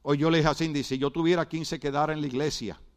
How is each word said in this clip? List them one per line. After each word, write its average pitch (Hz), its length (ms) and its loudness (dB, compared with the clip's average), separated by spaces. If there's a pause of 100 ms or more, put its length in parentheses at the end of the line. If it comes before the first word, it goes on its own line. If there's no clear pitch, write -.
Hoy 143 160 0
yo 151 140 4
le 165 80 4
dije 156 100 4
a 147 60 2
Cindy, 151 280 -2
"Si 135 140 -2
yo 135 140 0
tuviera 165 360 2
quince 160 320 -6
que 143 120 -4
dar 147 200 0
en 151 120 -4
la 147 40 -4
iglesia 127 540 -4 (160)